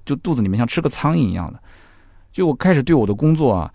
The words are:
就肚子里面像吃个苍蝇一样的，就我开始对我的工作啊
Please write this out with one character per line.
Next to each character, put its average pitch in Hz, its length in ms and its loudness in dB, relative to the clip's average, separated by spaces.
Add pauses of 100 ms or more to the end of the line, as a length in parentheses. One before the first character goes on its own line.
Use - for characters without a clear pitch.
就 143 120 -4
肚 - 160 -4
子 120 80 0
里 101 60 0
面 95 100 -2
像 120 80 0
吃 120 140 -4
个 160 80 -2
苍 - 260 -2
蝇 175 40 0
一 107 160 0
样 87 180 -8
的， - 80 -20 (720)
就 185 160 -2
我 147 80 0
开 180 180 2
始 147 80 4
对 135 140 2
我 117 100 4
的 101 80 0
工 151 220 2
作 147 180 2
啊 85 220 -2